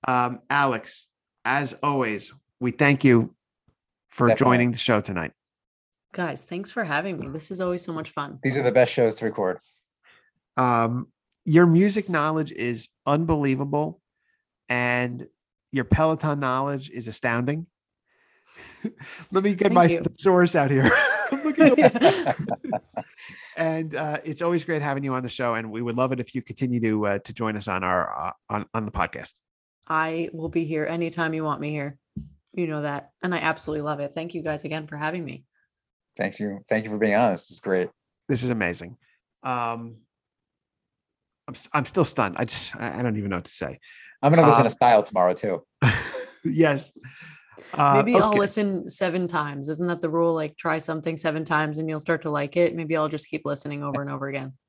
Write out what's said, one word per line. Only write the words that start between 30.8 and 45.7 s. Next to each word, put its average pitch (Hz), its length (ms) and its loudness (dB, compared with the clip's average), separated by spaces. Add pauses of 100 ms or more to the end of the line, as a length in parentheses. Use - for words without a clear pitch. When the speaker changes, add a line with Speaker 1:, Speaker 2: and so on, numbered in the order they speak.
Speaker 3:
anytime 165 480 -4
you 160 100 -4
want 151 160 -4
me 147 120 -6
here. 147 260 -8 (580)
You 180 120 -2
know 151 160 -6
that. 143 260 -6 (140)
And 180 100 -2
I 165 60 -2
absolutely 156 440 -4
love 147 160 -6
it. 143 140 -8
Thank 170 220 -10
you 165 80 -8
guys 151 200 -6
again 156 220 -8
for 151 100 -16
having 156 300 -6
me. 135 180 -14 (720)
Speaker 2:
Thanks 98 220 -4
you. 101 300 -8
Thank 110 160 0
you 107 60 -8
for 107 80 -6
being 104 160 2
on. 113 160 4
This - 180 -6
is - 100 -14
great. 92 300 -2 (400)
Speaker 1:
This 123 140 -2
is 123 80 -2
amazing. 90 440 -4 (460)
Um, 117 540 -6 (1500)
I'm 135 80 -14
s-, - 180 -16
I'm 147 120 0
still 175 200 0
stunned. 101 320 -2
I 123 80 -2
just, - 300 -8
I, 78 240 -8
I - 20 -4
don't 113 160 -2
even 101 140 -6
know 92 60 -2
what 85 80 -8
to - 60 -12
say. - 280 -10 (420)
Speaker 2:
I'm 143 100 4
gonna 165 140 6
listen 117 160 8
Speaker 1:
Um, 117 60 4
Speaker 2:
to 107 60 -2
Style 117 300 6
tomorrow 92 300 2
too. 92 300 -4 (180)